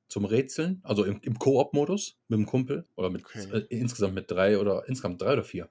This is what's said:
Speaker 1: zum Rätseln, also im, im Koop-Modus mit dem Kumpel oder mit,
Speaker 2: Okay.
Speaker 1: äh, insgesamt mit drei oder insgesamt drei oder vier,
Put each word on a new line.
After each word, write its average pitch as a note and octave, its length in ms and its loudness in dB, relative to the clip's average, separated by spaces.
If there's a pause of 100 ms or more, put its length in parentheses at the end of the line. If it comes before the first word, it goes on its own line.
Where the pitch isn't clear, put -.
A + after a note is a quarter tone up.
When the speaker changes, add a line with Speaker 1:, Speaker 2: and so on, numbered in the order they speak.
Speaker 1:
zum G2+ 140 -2
Rätseln, C3+ 600 0
also A2 200 2
im, G#2 180 -2
im A#2+ 160 -4
Koop-Modus C#3+ 800 2 (120)
mit A2 100 2
dem G#2 60 2
Kumpel C3 400 -2 (100)
oder F#2 140 -2
mit, F2+ 160 -8
Speaker 2:
Okay. G#2 260 -12
Speaker 1:
äh, G#2+ 180 -2
insgesamt A2 460 -2
mit F#2+ 160 -6
drei F#2+ 260 4
oder G2 300 0
insgesamt G2 340 -4
drei G#2+ 120 2
oder A#2+ 100 2
vier, - 280 -10